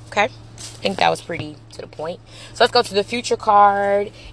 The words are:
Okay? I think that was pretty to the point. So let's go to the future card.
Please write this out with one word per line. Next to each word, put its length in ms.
Okay? 160
I 560
think 180
that 120
was 120
pretty 360
to 80
the 60
point. 320
So 100
let's 80
go 100
to 120
the 100
future 340
card. 720